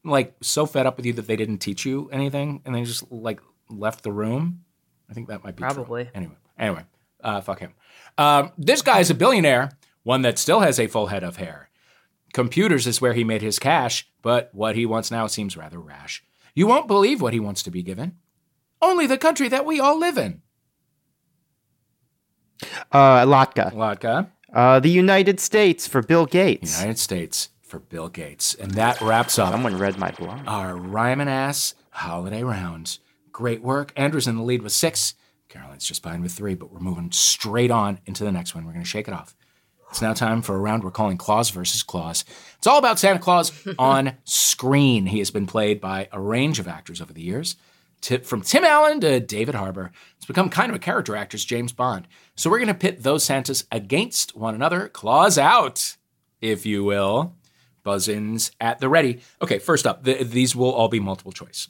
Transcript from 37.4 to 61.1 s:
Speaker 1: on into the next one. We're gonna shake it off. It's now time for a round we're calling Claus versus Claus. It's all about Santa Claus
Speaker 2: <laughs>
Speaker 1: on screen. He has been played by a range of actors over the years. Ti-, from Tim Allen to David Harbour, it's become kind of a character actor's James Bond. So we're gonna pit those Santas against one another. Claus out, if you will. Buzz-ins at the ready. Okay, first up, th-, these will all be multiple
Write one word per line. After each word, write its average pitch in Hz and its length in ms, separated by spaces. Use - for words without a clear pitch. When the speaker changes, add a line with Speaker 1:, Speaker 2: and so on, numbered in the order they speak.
Speaker 1:
on 101 340
into 101 180
the 104 80
next 87 240
one. 82 100
We're 82 80
gonna 85 120
shake 104 220
it 101 60
off. - 220
It's - 120
now 110 120
time 113 280
for 98 140
a 95 40
round 107 240
we're 92 80
calling 101 260
Claus 107 320
versus 90 340
Claus. 85 400
It's - 100
all 285 100
about 247 220
Santa 196 200
Claus 175 320
Speaker 2:
<laughs> 175 120
Speaker 1:
on 135 440
screen. 131 840
He 104 120
has 98 120
been 101 160
played 104 340
by 95 320
a 101 80
range 120 380
of 87 80
actors 85 340
over 80 100
the 80 100
years. 90 360
Ti-, 123 200
from 120 220
Tim 320 220
Allen 302 380
to 139 180
David 113 360
Harbour, 95 360
it's - 100
become 180 240
kind 226 200
of 226 80
a - 20
character - 380
actor's 104 260
James 120 300
Bond. 120 340
So 156 120
we're 226 100
gonna 214 140
pit 175 300
those 143 220
Santas 135 480
against 131 600
one 110 200
another. 170 320
Claus 160 500
out, - 600
if 110 260
you 101 200
will. 101 500
Buzz-ins 104 680
at 117 180
the 131 80
ready. 135 320
Okay, 101 180
first - 260
up, 120 200
th-, 131 220
these 123 280
will 127 160
all 117 160
be 113 140
multiple 95 320